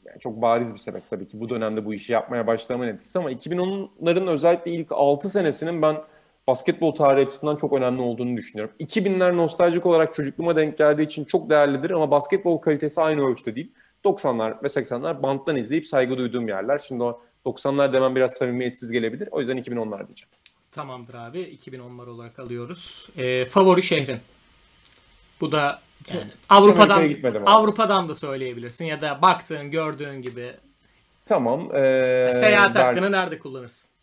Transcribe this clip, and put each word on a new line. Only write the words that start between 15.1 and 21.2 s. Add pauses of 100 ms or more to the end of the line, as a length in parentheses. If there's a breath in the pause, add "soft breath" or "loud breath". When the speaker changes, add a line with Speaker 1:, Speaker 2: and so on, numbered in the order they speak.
Speaker 1:
banttan
izleyip
saygı
duyduğum
yerler.
Şimdi
o (240 soft breath)
doksanlar
demem
biraz
samimiyetsiz
gelebilir.
O
yüzden
iki
bin
onlar
diyeceğim. (420)
Speaker 2:
Tamamdır
abi.